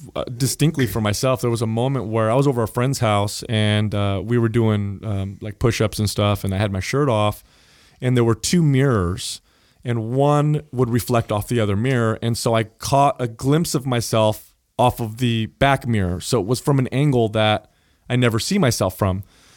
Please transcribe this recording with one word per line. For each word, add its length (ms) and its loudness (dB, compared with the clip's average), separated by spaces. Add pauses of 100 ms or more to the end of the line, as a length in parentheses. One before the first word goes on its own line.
(160)
uh, 80 -6
distinctly 640 0
for 140 -4
myself, 420 0
there 80 0
was 120 -2
a 40 -2
moment 400 -2
where 240 0
I 40 0
was 120 4
over 160 0
a 60 -2
friend's 320 -2
house 480 -2
and, 460 0
uh, 300 -2
we 140 0
were 100 2
doing, 560 0
um, 360 -6
like, 180 -12
push-ups 400 0
and 100 0
stuff, 360 0
and 100 -2
I 40 -2
had 140 -2
my 80 -4
shirt 280 -2
off, 340 0 (580)
and 160 0
there 80 4
were 120 2
two 260 2
mirrors, 760 2 (440)
and 280 -4
one 500 2 (100)
would 180 0
reflect 420 0
off 160 -2
the 120 0
other 160 0
mirror. 460 0
And 160 -2
so 160 0
I 100 2
caught 560 0
a 80 -2
glimpse 460 0
of 120 -2
myself 680 0 (240)
off 220 2
of 180 -6
the 280 0
back 400 0
mirror. 340 0
So 200 0
it 60 -4
was 140 -2
from 180 2
an 100 0
angle 420 2
that 400 0 (380)
I 80 0
never 220 2
see 200 -2
myself 380 2
from. 280 -2 (320)